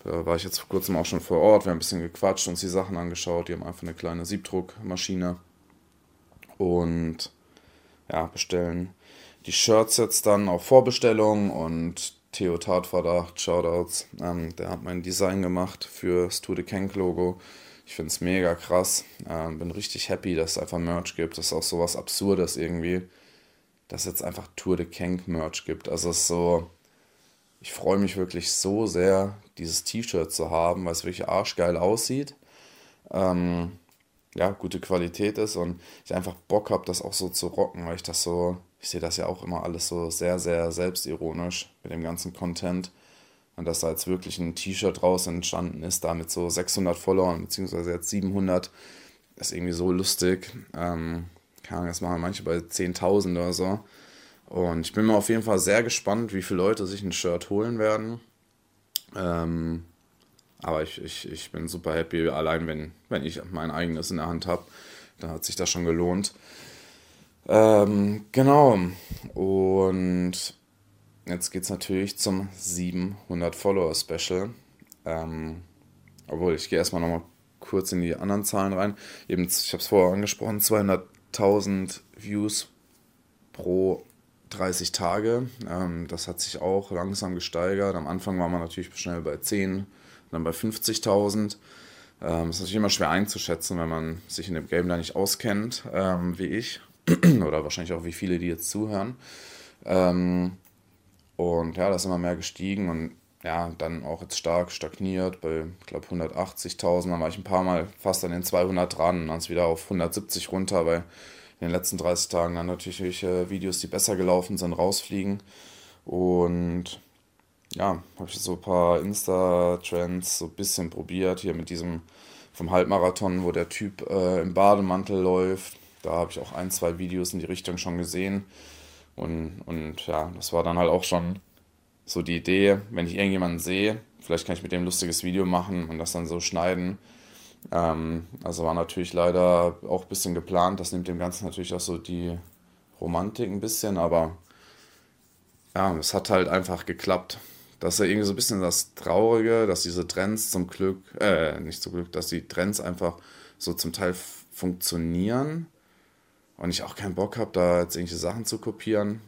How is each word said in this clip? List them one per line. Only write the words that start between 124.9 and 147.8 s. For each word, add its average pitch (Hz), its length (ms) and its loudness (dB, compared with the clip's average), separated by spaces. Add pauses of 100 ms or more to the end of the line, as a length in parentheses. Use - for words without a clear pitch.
läuft. 92 560 2 (240)
Da 80 120 -4
hab 85 180 0
ich - 100 -8
auch - 120 -10
ein, 90 180 -6
zwei 85 280 -2
Videos 90 360 -4
in 90 60 -4
die 80 60 -6
Richtung 90 300 -6
schon 87 220 -4
gesehen. 92 460 -2 (720)
Und, 82 500 -6
und 80 400 -8
ja, 80 280 -2
das - 200 -8
war 85 80 4
dann 85 160 2
halt 90 100 6
auch 90 160 4
schon 87 360 0 (640)
so - 140 -4
die 85 160 -2
Idee, 98 440 6 (100)
wenn 87 160 -2
ich 87 80 -6
irgendjemanden 92 440 0
sehe, 98 400 0 (220)
vielleicht - 260 -2
kann 87 80 -2
ich 87 80 -8
mit 90 100 -8
dem 90 100 0
ein - 20 0
lustiges 90 400 -2
Video 92 220 2
machen 90 420 0
und 80 100 -6
das 82 140 -4
dann 85 140 -4
so 82 120 -4
schneiden. 90 600 0 (760)
Ähm, 82 540 0 (160)
also 87 220 -4
war 82 100 0
natürlich 87 400 -4
leider 87 640 4 (100)
auch 90 140 -2
ein - 60 -18
bisschen 95 260 -2
geplant. 90 460 2
Das 87 120 -6
nimmt 90 160 -4
dem 87 100 -4
Ganzen 90 280 -4
natürlich 90 260 -8
auch 90 80 -4
so 87 160 -4
die 87 400 -6 (640)
Romantik 95 500 -2
ein 101 100 -4
bisschen, 107 360 -2
aber 82 400 2 (1400)
ja, 92 220 2
es 78 160 -4
hat 95 160 0
halt 92 200 6
einfach 90 360 0
geklappt. - 540 -2 (420)